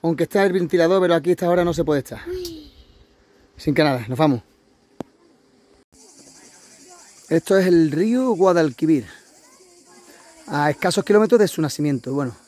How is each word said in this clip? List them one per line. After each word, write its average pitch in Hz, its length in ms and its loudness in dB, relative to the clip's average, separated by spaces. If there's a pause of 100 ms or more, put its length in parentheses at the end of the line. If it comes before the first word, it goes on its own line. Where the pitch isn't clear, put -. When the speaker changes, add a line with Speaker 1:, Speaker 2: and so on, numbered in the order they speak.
Speaker 1:
aunque 165 220 -2
está 196 220 0
el 185 80 0
ventilador, 175 480 2
pero 175 140 2
aquí 165 160 0
a - 20 2
estas 175 160 -2
horas 180 160 2
no 170 80 -2
se 160 100 -2
puede 147 160 0
estar. 127 300 -12
Speaker 2:
Uy. 330 420 -12 (880)
Speaker 1:
Sin 151 180 -4
que 156 80 2
nada, 127 240 -2
nos 123 100 -8
vamos. 139 240 0 (3000)
Esto 165 280 0
es 185 100 2
el 165 240 4
río 233 400 0
Guadalquivir. 160 760 2 (1400)
A 147 220 0
escasos 180 340 -2
kilómetros 208 360 2
de 202 80 4
su - 140 -6
nacimiento, 139 520 -4
bueno. 131 220 -4 (120)